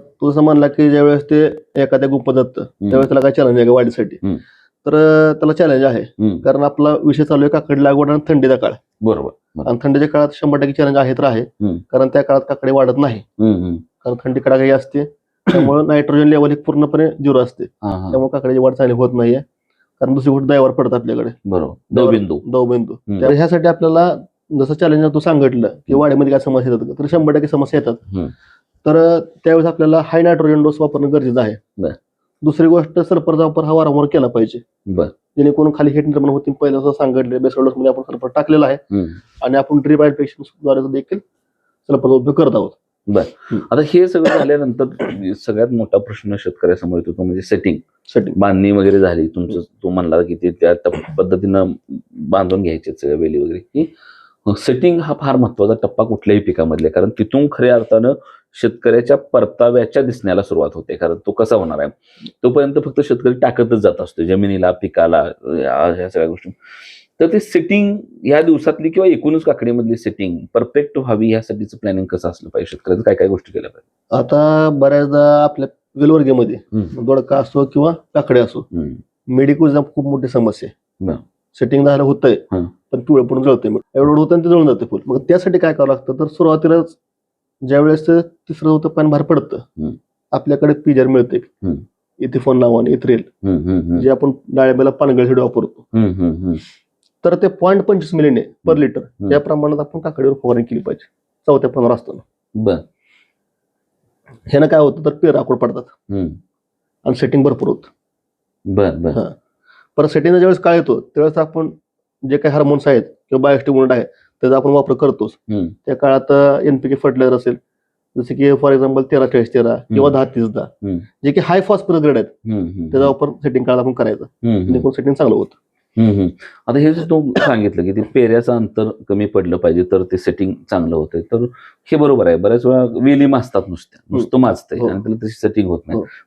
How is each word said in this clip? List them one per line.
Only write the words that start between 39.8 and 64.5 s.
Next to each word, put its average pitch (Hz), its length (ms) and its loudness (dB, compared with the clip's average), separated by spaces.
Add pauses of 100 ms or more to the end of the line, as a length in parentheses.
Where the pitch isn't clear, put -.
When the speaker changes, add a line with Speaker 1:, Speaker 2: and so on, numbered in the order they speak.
Speaker 1:
ॲप्लिकेशनद्वारे 143 800 -2
देखील 135 380 -6 (680)
सल्फरचा 135 260 2
उपयोग 131 220 0
करत 165 200 2
आहोत. 95 140 -2 (380)
Speaker 2:
बरं. 101 160 0
Speaker 1:
हम्म. - 360 -10 (120)
Speaker 2:
आता 127 140 2
हे 180 220 4
सगळं 165 300 0
झाल्यानंतर 139 480 -2 (480)
सगळ्यात 107 340 -2
मोठा 113 300 -2
प्रश्न 101 420 -8
शेतकऱ्यासमोर 87 600 -4
येतो, 85 120 -6
तो 90 120 -8
म्हणजे 92 180 -4
सेटिंग. 95 360 -2 (300)
Speaker 1:
सेटिंग. - 300 -2
Speaker 2:
बांधणी 98 340 2
वगैरे 98 280 4
झाली, 85 280 2
तुमचं 87 260 -8
Speaker 1:
हम्म. - 300 -10
Speaker 2:
तू 90 60 -4
म्हणला 87 320 0
की 85 140 -4
ते 87 160 -2
त्या 85 220 2
टप-, 85 440 -6
पद्धतीनं 92 540 0 (400)
बांधून 95 520 -2
घ्यायचे 80 300 -6
सगळ्या 73 240 -4
वेली 78 220 -2
वगैरे, 82 200 -4
की, 156 340 -6 (540)
अ, 104 100 2
सेटिंग 170 420 0
हा 151 220 -4
फार 135 140 0
महत्त्वाचा 113 380 2 (100)
टप्पा - 200 -2
कुठल्याही 104 380 0
पिकामधला, 80 480 -2
कारण 92 200 0
तिथून 135 420 -2
खऱ्या 123 240 2
अर्थानं 113 380 2 (400)
शेतकऱ्याच्या 120 640 0
परताव्याच्या 120 840 0
दिसण्याला 101 380 -4
सुरुवात 78 320 -2
होते. 80 220 -12
कारण 85 200 -4
तो 90 160 -10
कसा 117 240 0
होणार 82 240 -2
आहे, 73 100 -4 (540)
तोपर्यंत 139 300 2 (120)
फक्त 143 160 -4
शेतकरी 123 320 0
टाकतच 123 440 0
जात 101 240 0
असतो 85 240 -6
जमिनीला, 95 460 0